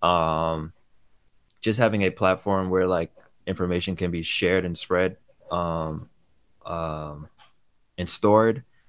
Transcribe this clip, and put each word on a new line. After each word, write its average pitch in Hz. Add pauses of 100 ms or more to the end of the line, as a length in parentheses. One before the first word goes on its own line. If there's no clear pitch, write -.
um, 80 (880)
just 110
having 107
a 92
platform 95
where, 92
like, 85 (340)
information 90
can 90
be 85
shared 90
and 85
spread, 92 (340)
um, 82 (560)
um, 78 (720)
and 87
stored, 110 (260)